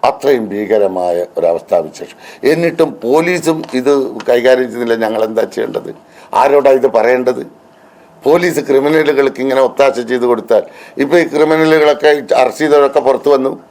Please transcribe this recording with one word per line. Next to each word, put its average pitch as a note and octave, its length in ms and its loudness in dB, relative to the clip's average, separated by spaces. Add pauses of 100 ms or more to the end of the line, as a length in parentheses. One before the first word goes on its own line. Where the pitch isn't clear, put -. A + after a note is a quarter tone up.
അത്രയും C3 420 -2
ഭീകരമായ F#2+ 640 -2 (200)
ഒരവസ്ഥാവിശേഷം. E2+ 800 -4 (340)
എന്നിട്ടും D#3+ 380 0 (140)
പോലീസും D#3+ 540 0 (220)
ഇത് B2+ 120 0 (380)
കൈകാര്യം B2+ 400 2
ചെയ്യുന്നില്ല. A#2 340 -4
ഞങ്ങൾ A2 240 -2
എന്താ A2 160 -2 (100)
ചെയ്യേണ്ടത്? - 380 -8 (480)
ആരോടാ C#3 400 4
ഇത് B2+ 80 0 (100)
പറയേണ്ടത്? B2 460 0 (840)
പോലീസ് D#3+ 420 0
ക്രിമിനലുകൾക്ക് C#3 760 0
ഇങ്ങനെ C3+ 240 0
ഒത്താശ C3+ 280 0 (140)
ചെയ്ത് B2 200 -2
കൊടുത്താൽ, A2+ 340 2 (400)
ഇപ്പൊ C#3+ 180 0
ഈ - 100 2
ക്രിമിനലുകളൊക്കെ D#3 800 2 (300)
അറസ്റ്റ് B2+ 220 -2
ചെയ്തവരൊക്കെ C#3+ 440 4
പുറത്തു C3 260 0
വന്നു. C3 180 0 (200)